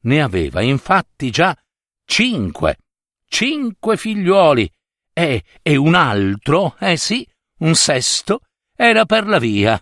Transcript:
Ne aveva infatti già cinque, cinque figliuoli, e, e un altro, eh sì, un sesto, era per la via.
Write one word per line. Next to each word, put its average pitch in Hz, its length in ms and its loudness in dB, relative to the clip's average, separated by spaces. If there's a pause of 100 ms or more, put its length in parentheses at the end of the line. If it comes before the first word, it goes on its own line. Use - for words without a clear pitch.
Ne 135 220 0
aveva 87 380 -2
infatti 139 680 -2
già 160 260 0 (500)
cinque, 127 720 -2 (500)
cinque 233 680 -4
figliuoli, 185 760 2 (420)
e, 143 300 -2 (180)
e 151 140 2
un 147 180 2
altro, 139 880 0
eh 185 180 0
sì, 139 300 -6 (320)
un 160 160 2
sesto, - 640 -2 (360)
era 226 300 4
per 214 220 0
la 208 100 2
via. 107 440 0